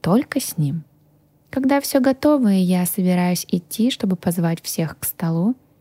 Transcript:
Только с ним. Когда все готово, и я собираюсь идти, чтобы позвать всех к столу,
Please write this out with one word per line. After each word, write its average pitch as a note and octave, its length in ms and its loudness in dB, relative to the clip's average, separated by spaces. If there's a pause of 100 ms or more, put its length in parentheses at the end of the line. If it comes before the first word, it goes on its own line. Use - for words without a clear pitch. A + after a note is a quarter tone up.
Только A#3 380 2
с - 180 -8
ним. D3+ 280 -2 (640)
Когда C#4 320 0
все C#4 180 0
готово, C4 540 2
и F#3+ 80 4
я F3+ 240 2
собираюсь F3+ 640 0
идти, A3 420 -2
чтобы F#3+ 240 -2
позвать E3+ 480 -2
всех - 340 -6
к - 60 -14
столу, F3 520 -2 (260)